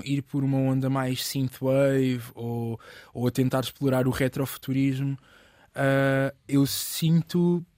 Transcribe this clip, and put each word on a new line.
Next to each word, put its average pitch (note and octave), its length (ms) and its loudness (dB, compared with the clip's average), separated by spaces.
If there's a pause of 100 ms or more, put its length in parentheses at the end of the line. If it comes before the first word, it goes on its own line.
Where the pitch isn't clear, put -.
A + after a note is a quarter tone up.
ir C#3 160 -2
por C#3+ 220 -4
uma C3+ 160 2
onda C3 320 0
mais B2+ 340 -2
synthwave C3+ 960 0 (140)
ou, A#2 440 -6 (320)
ou A#2+ 140 -4
a B2 60 2
tentar C3 300 0
explorar B2+ 460 0
o B2+ 40 0
retrofuturismo, C3+ 1080 -2 (560)
ah, C3+ 580 2 (160)
eu C#3 200 4
sinto, E3+ 960 0 (120)